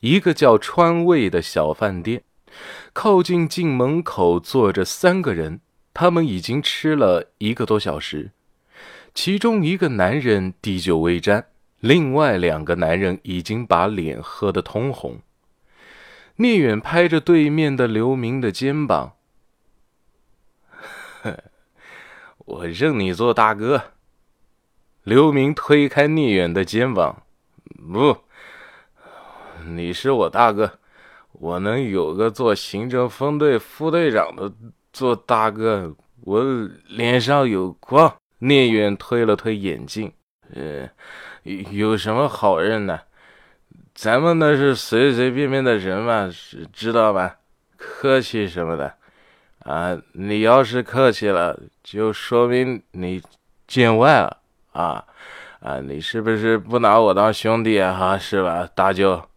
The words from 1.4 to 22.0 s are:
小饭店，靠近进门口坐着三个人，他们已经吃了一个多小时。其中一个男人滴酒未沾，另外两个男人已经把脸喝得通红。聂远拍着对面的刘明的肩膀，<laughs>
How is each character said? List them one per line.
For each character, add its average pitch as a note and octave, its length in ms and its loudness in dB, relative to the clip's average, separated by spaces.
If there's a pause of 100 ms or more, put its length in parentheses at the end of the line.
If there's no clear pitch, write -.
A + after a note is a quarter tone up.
小 D#2 320 -2
饭 F#2 300 -4
店， A2 200 -6 (680)
靠 G3 300 2
近 E3+ 260 0
进 F3 180 -4
门 C#3+ 360 0
口 F2 360 2
坐 G#2+ 320 2
着 F#2 140 -2
三 F3+ 380 0
个 C3+ 100 -4
人， D#2+ 300 -6 (320)
他 F3 160 2
们 E3+ 160 0
已 G2+ 120 -4
经 A#2 220 -4
吃 - 340 -4
了 F#2+ 440 2
一 G#2+ 160 -4
个 A#2+ 100 -6
多 G#2+ 160 0
小 D2+ 180 -6
时。 D2+ 340 -10 (800)
其 G3 240 -2
中 A3 260 0
一 E3 100 0
个 F#3 140 0
男 A2 320 0
人 G2+ 400 0
滴 F#2+ 180 -4
酒 E2+ 200 0
未 E2+ 200 0
沾， G2+ 280 0 (340)
另 C#3 320 2
外 C#3 240 0
两 E2 260 0
个 D#2+ 120 -2
男 E2+ 260 0
人 F#2+ 220 -2
已 F2+ 200 -8
经 A2 240 -6
把 F2+ 200 4
脸 E2+ 360 -6
喝 G2 300 -6
得 F2+ 80 -2
通 A#2 320 -6
红。 B1 300 -12 (1120)
聂 A3+ 220 4
远 A#2 200 2
拍 E3+ 300 2
着 D#3+ 100 2
对 D#3 300 4
面 D3+ 260 0
的 B2 140 0
刘 A2+ 260 0
明 B2 240 -4
的 A#2 140 -2
肩 C#3+ 340 -4
膀， D#2 300 -2 (2000)
<laughs> A2 160 -10 (1040)